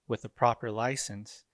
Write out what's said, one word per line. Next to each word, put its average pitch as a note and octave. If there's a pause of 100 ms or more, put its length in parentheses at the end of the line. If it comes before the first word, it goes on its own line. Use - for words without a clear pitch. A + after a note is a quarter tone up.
with -
a -
proper A#2
license, A2+ (120)